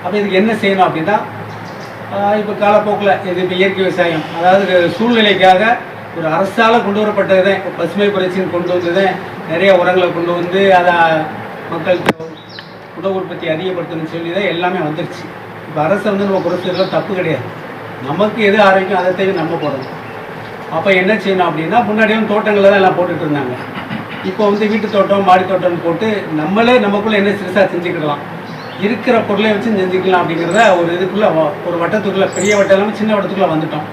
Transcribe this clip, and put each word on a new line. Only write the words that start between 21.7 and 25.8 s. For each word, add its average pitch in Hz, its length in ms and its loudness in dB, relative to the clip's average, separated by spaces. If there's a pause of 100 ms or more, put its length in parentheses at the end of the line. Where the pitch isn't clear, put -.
முன்னாடி 214 260 2
வந்து 208 160 0
தோட்டங்கள்ல 202 400 4
தான் 196 100 4
எல்லாம் 180 180 4
போட்டுட்டு 170 260 -2
இருந்தாங்க. 131 300 -2 (720)
இப்போ 214 180 -2
வந்து 208 220 0
வீட்டு 214 240 0
தோட்டம், 196 340 2
மாடி 185 220 6
தோட்டம்னு 175 340 0